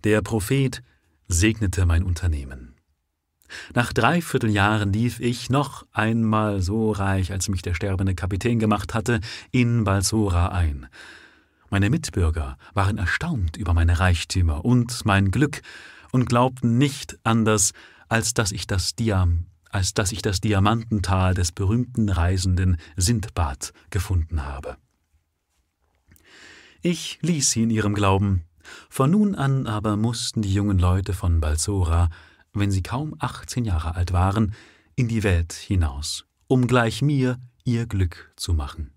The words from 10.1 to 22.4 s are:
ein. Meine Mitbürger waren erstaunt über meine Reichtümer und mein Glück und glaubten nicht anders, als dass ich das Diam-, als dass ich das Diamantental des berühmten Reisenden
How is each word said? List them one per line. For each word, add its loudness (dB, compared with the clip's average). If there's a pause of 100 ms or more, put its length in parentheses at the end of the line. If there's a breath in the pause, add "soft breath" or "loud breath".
ein. -2 (840 loud breath)
Meine 2
Mitbürger -2 (160 loud breath)
waren 0
erstaunt -2
über -2
meine 4
Reichtümer 0
und 0
mein 2
Glück 0 (500 loud breath)
und 2
glaubten 2
nicht -2
anders, 2 (340 loud breath)
als 0
dass 0
ich -8
das -4
Diam-, 0 (220)
als -2
dass 0
ich -8
das -2
Diamantental 2
des -2
berühmten 0
Reisenden 2 (180 loud breath)